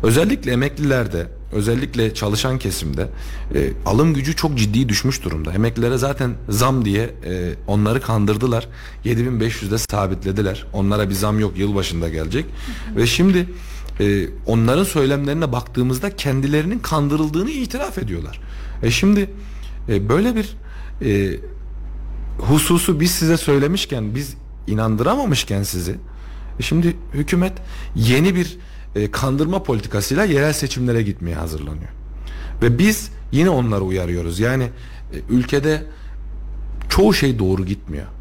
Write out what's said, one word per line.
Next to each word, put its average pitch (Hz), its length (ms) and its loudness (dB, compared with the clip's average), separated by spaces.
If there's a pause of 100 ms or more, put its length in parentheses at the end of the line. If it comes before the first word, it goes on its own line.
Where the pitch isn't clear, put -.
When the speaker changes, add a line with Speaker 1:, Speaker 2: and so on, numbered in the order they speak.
Speaker 1:
Özellikle 135 480 4
emeklilerde, 127 760 0 (240)
özellikle 117 640 0
çalışan 107 440 0
kesimde, 82 520 -4 (460)
e, 69 180 2 (120)
alım 143 280 4
gücü 143 220 0
çok 147 220 0
ciddi 113 320 2
düşmüş 127 340 0
durumda. 80 300 -4
Emeklilere 117 440 2
zaten 131 360 0 (160)
zam 120 360 2
diye, 104 180 2 (220)
e, 90 280 -2 (140)
onları 104 340 2
kandırdılar. 113 680 2 (360)
Yedi 117 220 2
bin 123 140 0
beş 113 220 0
yüzde 104 160 -2
sabitlediler. 98 960 0
Onlara 101 360 2
bir 95 40 -2
zam 104 260 0
yok, 95 180 0
yılbaşında 90 520 0
gelecek. 80 360 -2
Speaker 2:
Hı - 460 -10
hı. - 40 -6
Speaker 1:
Ve 117 120 4
şimdi, 175 420 4 (500)
e, 101 280 2 (180)
onların 117 380 4
söylemlerine 143 680 0
baktığımızda 123 640 -2
kendilerinin 147 640 0
kandırıldığını 156 720 0
itiraf 277 460 -4
ediyorlar. 87 420 -6 (440)
E, 113 80 4
şimdi, 196 380 4 (600)
e, 104 200 2
böyle 208 260 4
bir, 214 220 -2 (440)
e, 98 380 2 (1000)
hususu 156 640 2
biz 175 120 4
size 165 260 2
söylemişken, 143 800 2
biz 139 200 -6 (320)
inandıramamışken 113 960 2
sizi, 90 320 -4 (640)
e, 123 40 -2
şimdi 170 340 2 (160)
hükümet 175 400 2 (420)
yeni 135 400 4
bir, 175 220 -2 (380)
e, 104 160 0
kandırma 151 520 0
politikasıyla 120 600 0
yerel 151 300 4
seçimlere 123 480 0
gitmeye 85 340 -2
hazırlanıyor. 78 540 -6 (720)
Ve 120 180 4
biz 208 300 2 (220)
yine 160 180 4
onları 117 340 2
uyarıyoruz. 87 560 -2
Yani, 127 240 2
e, - 540 -10 (120)
ülkede 143 540 2 (1040)
çoğu 202 240 6
şey 131 260 2
doğru 95 260 2
gitmiyor. 82 400 -6 (160)